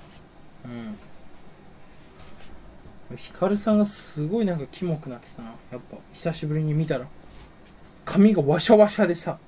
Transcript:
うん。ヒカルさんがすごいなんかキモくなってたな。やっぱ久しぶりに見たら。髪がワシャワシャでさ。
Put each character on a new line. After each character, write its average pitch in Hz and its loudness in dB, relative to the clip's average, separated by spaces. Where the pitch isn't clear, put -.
う - -14
ん。 123 -14
ヒ - -16
カ - -2
ル 208 2
さ 214 2
ん 208 6
が 208 4
す - -4
ご 208 0
い 214 2
な 180 0
ん 160 -6
か 135 -6
キ - -8
モ 165 0
く 147 -12
な 120 -12
っ - -16
て - -20
た 120 -16
な。 113 -16
や 127 -12
っ 120 -12
ぱ 107 -16
久 165 -4
し 160 -6
ぶ 151 0
り 156 0
に 151 0
見 156 2
た 147 -2
ら。 123 -6
髪 202 6
が 180 4
ワ 143 2
シ - 4
ャ 220 10
ワ 208 8
シ 214 -2
ャ 196 6
で 170 0
さ。 - -4